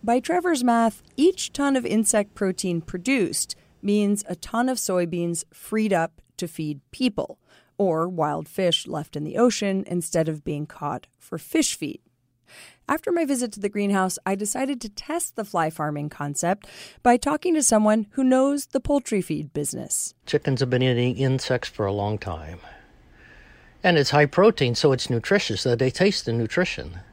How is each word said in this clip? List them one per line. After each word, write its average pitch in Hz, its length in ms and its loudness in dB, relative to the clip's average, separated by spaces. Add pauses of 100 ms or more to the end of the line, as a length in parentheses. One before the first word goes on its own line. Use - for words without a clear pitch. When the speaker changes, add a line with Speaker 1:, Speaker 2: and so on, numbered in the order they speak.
Speaker 1:
By 233 160 2
Trevor's 330 460 0
math, 233 380 2 (160)
each 359 340 2
ton 277 240 0
of 247 80 0
insect 208 500 2
protein 185 460 -2
produced 190 720 -2 (280)
means 202 440 2
a 180 80 -8
ton 240 360 -2
of 254 80 -2
soybeans 170 760 -2
freed 220 400 -2
up 165 300 -2 (160)
to 175 100 -6
feed 151 320 -8 (100)
people, - 480 -4 (380)
or 170 320 0
wild 156 400 -2
fish - 380 0
left - 280 -8
in 147 100 -6
the 156 120 -6
ocean 202 500 2
instead 170 400 -2
of 156 160 -6
being 151 220 -6
caught - 420 -8 (120)
for - 180 -12
fish - 400 -2
feed. - 240 -8 (880)
After 311 240 -2
my 339 140 0
visit 247 260 -2
to 208 80 -14
the 196 80 -2
greenhouse, 202 560 0
I 196 120 -2
decided 254 440 -4
to 220 80 -12
test - 480 -8
the 220 80 -4
fly 165 240 0
farming 147 400 -4
concept 147 580 -4 (360)
by 247 160 6
talking 302 340 0
to 311 100 2
someone 214 500 4
who 269 120 0
knows 262 440 2
the 269 120 -2
poultry 254 400 0
feed 151 320 -6
business. - 640 -6 (100)
Speaker 2:
Chickens 139 360 0
have 127 100 0
been 127 120 2
eating 123 360 2
insects 131 500 0
for - 160 -4
a 98 80 0
long 104 240 -2
time. 82 440 -8 (1200)
And 175 160 4
it's 139 140 2
high 147 120 6
protein, 143 500 4
so 143 180 4
it's - 180 -2
nutritious, 120 500 0
so 120 160 2
they 131 140 2
taste 190 340 0
the 117 80 -2
nutrition. 113 680 -2 (120)